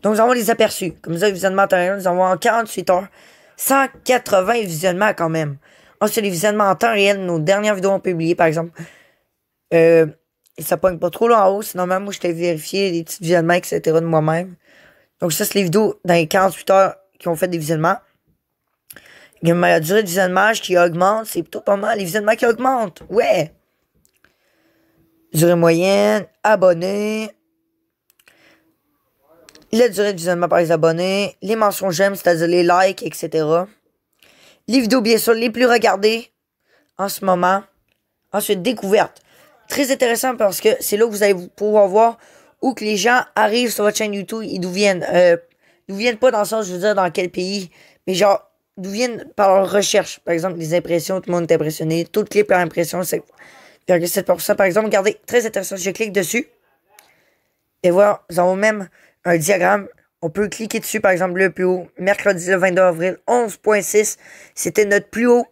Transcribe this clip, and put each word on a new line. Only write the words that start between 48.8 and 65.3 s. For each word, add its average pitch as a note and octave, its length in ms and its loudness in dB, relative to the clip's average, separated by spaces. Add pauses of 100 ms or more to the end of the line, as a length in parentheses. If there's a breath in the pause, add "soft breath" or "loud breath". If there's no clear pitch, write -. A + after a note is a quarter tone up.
viennent A3+ 360 -6 (100)
par G3 180 4
leur F#3+ 160 2
recherche. G3 540 0
Par E3+ 100 -2
exemple, E3+ 240 -4
les D#3+ 160 -4
impressions, E3+ 460 -2
tout F3+ 100 -12
le F3 60 0
monde E3+ 120 -4
est E3+ 60 4
impressionné. D#3+ 500 -2
Tout - 160 -4
le G#3 60 -4
clip G#3 240 0
à F#3 80 4
impression, E3+ 460 -2
sept - 180 -6 (680 loud breath)
virgule F3 200 2
sept F3+ 180 -4
pour F3 140 0
cent. G3+ 160 0
Par G3 100 2
exemple, G3+ 200 0
regardez, G3+ 400 0
très A#3 200 0
intéressant, G3 300 -6
je F#3 140 -6
clique G#3+ 220 -6
dessus. G3+ 360 -2 (1300 soft breath)
Et F3+ 80 4
voilà, G3+ 400 2
nous F3 100 -2
avons F#3 160 2
même G#3 320 -2 (360 soft breath)
un F3 120 2
diagramme. F#3 520 0 (320)
On E3 100 -6
peut G3 180 -4
cliquer A3 320 -6
dessus, - 200 -6
par G3+ 120 2
exemple, F3+ 260 -2
le F#3+ 120 2
plus F3+ 140 -6
haut. F3+ 220 -2 (100)
Mercredi, F#3 540 -2
le G3 60 4
vingt-deux F#3 260 2
avril, F3 440 0
onze A#3 300 0
point G#3 260 0
six. - 360 0 (360 loud breath)
C'était F3 300 -2
notre G3+ 240 0
plus A3+ 180 -2
haut. A#3+ 260 4